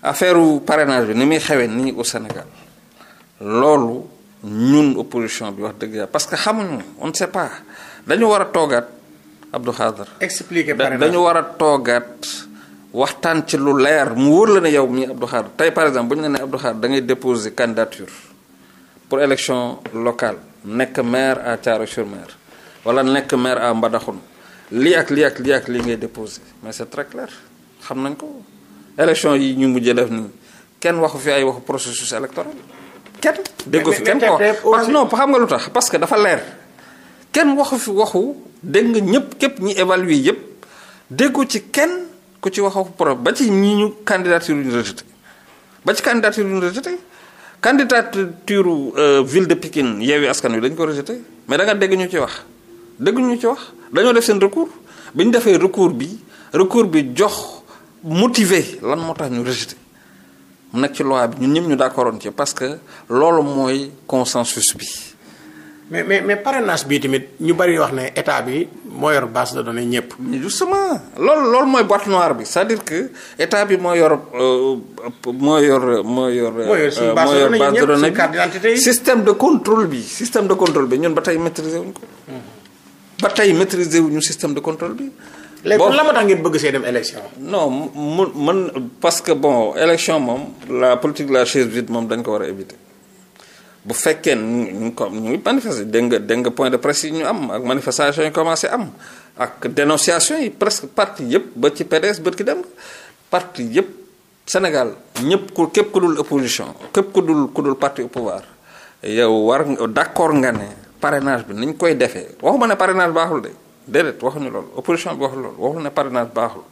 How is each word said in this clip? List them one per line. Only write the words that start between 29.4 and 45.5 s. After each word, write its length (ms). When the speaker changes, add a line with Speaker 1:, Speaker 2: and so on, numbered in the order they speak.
Speaker 1:
ñu 120
mujjee 260
def 160
nii, 180
kenn 180
waxu 200
fi 120
ay 140
waxu 180
processus 500
électoral, 400
kenn 140
déggu 260
fi 100
Speaker 2:
Mais, 120
mais, 60
Speaker 1:
kenn 100
ko 80
Speaker 2:
mais 120
Speaker 1:
wax. 100
Parce 160
que 60
non, 160
xam 220
nga 80
lu 80
tax, 260
parce 180
que 80
dafa 200
leer. 220
Kenn 240
waxu 220
fi 120
waxu, 280
dégg 300
nga 80
ñëpp, 380
képp 220
ñi 180
évaluer 380
yëpp, 220
déggu 380
ci 220
kenn 200
ku 100
ci 120
wax 140
waxu 160
problème, 300
ba 120
ci 160
ñi 260
ñu 160
candidature 520
yu 80
ñu 100
rejeté, 300